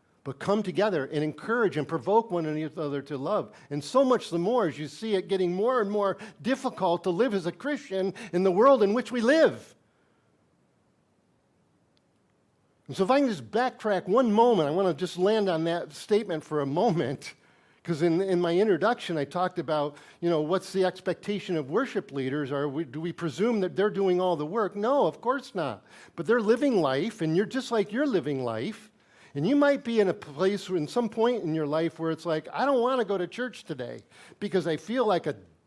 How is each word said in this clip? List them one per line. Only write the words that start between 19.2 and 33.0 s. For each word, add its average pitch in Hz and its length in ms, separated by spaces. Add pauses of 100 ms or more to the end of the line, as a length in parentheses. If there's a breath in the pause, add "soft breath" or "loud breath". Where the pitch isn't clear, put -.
talked 180 320
about, 147 400 (240 loud breath)
you 170 80
know, 160 100
what's 175 320
the 185 140
expectation 185 680
of 147 140
worship 208 440
leaders? 135 380
Are 143 160
we, 147 180
do 131 140
we 165 140
presume 185 480
that 175 160
they're 202 140
doing 185 320
all 180 140
the 147 100
work? 196 280
No, 226 320
of 156 140
course 254 340
not. 139 300 (320 loud breath)
But 170 80
they're 226 160
living 233 400
life, 147 400
and 160 160
you're 208 80
just - 260
like 220 220
you're 269 140
living 147 360
life. 113 480 (440 soft breath)
And 143 120
you 254 80
might 285 300
be 233 160
in 196 80
a 175 60
place 185 560
in 165 180
some 240 220
point 226 340
in 156 100
your 156 120
life 160 320
where 165 120
it's 160 140
like, 156 300
"I 214 100
don't 269 160
wanna 247 240